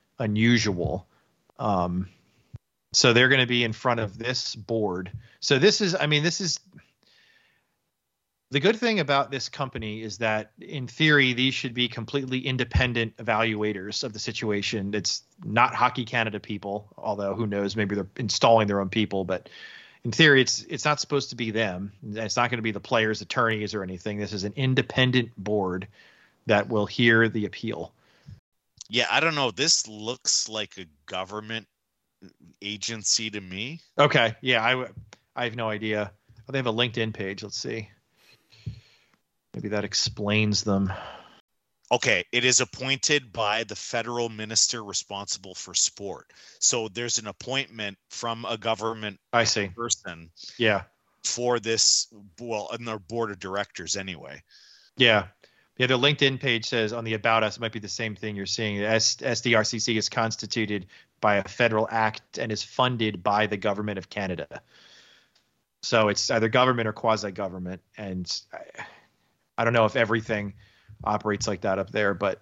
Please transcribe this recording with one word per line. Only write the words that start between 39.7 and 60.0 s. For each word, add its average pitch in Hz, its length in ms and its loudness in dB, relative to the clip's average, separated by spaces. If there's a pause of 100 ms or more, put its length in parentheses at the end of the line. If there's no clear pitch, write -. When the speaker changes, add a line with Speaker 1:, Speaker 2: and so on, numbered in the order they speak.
Speaker 1:
that 101 140 -2
explains 107 800 0
them. 98 300 2 (960)
Speaker 2:
Okay, 113 400 2
it 120 140 0
is 127 160 4
appointed 131 720 -2
by 110 320 -2
the 104 100 -10
federal 120 540 -4
minister 107 560 -2
responsible 98 720 -8
for - 180 -10
sport. - 580 -4 (280)
So 113 260 0
there's 113 320 -4
an 107 80 -12
appointment 110 720 -6 (120)
from 117 340 -6
a 110 120 -4
government 110 640 -4 (140)
Speaker 1:
I 120 100 6
see. 107 240 2
Speaker 2:
person 87 640 -8 (260)
Speaker 1:
Yeah. 104 280 2 (400)
Speaker 2:
for 123 340 0
this, 110 480 2 (320)
well, 110 300 -6 (100)
in 117 60 -12
their 110 160 -6
board 110 320 -6
of 92 80 -12
directors 98 560 -6
anyway. 80 480 -10 (520)
Speaker 1:
Yeah. 110 300 6 (520)
Yeah, 127 100 2
their 127 100 4
LinkedIn 139 400 2
page 117 280 -2
says 110 260 0
on 117 100 -6
the 113 120 -4
About 113 280 2
Us, 104 140 -2
it 120 40 -12
might 113 120 -4
be 113 80 -8
the 101 80 -12
same 110 260 -6
thing 107 220 -8
you're 98 100 -6
seeing. 104 340 -2
S-, 110 400 2
S 123 200 -2
D 117 160 2
R 107 80 6
C 110 160 -4
C 113 160 0
is 107 120 0